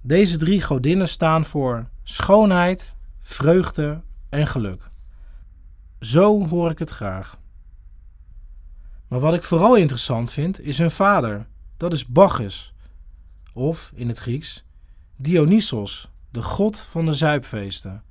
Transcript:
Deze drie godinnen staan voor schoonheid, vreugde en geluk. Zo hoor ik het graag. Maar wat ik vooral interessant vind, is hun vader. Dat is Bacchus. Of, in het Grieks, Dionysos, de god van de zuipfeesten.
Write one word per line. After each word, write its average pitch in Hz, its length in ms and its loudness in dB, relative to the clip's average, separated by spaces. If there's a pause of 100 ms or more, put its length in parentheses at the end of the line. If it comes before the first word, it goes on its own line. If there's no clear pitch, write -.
Deze 170 360 4
drie 160 260 2
godinnen 156 460 2
staan 160 360 2
voor 127 440 -4 (140)
schoonheid, 185 920 2 (260)
vreugde 156 800 -4 (260)
en 147 180 -2
geluk. 104 440 -6 (1080)
Zo 190 480 2
hoor 170 220 -2
ik 156 80 -8
het 160 120 -8
graag. 95 480 -10 (1700)
Maar 123 120 -4
wat 156 140 2
ik 170 80 -2
vooral 196 340 6
interessant 127 540 0
vind, 165 300 -4
is 139 180 -6
hun 165 120 2
vader. 139 560 2 (300)
Dat 170 160 -4
is 160 140 -4
Bacchus. 123 680 2 (800)
Of, 151 420 -4
in 120 140 -6
het 117 100 -4
Grieks, - 460 -8 (520)
Dionysos, 151 960 2 (200)
de 117 120 -8
god 208 360 -2
van - 280 -4
de 156 80 0
zuipfeesten. 110 960 -4